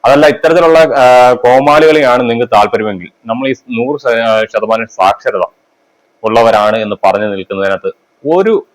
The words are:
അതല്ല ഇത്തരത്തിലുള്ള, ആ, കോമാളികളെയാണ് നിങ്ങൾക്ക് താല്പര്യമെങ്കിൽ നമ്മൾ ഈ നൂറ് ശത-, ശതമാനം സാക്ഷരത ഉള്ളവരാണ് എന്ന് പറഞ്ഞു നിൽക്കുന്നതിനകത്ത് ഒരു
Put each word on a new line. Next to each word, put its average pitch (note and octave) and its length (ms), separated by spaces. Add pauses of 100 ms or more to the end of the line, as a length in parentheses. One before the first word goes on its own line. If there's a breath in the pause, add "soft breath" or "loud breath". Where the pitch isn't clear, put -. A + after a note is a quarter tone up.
അതല്ല C#3+ 220
ഇത്തരത്തിലുള്ള, E3 520
ആ, B2+ 540
കോമാളികളെയാണ് C3+ 960
നിങ്ങൾക്ക് A#2 260
താല്പര്യമെങ്കിൽ G#2 540 (160)
നമ്മൾ A#2+ 220
ഈ C3 60 (160)
നൂറ് B2 320
ശത-, A2+ 520
ശതമാനം A2 340
സാക്ഷരത G2+ 540 (840)
ഉള്ളവരാണ് A2 540
എന്ന് G#2 260
പറഞ്ഞു G2+ 220
നിൽക്കുന്നതിനകത്ത് G2 680 (360)
ഒരു G3 480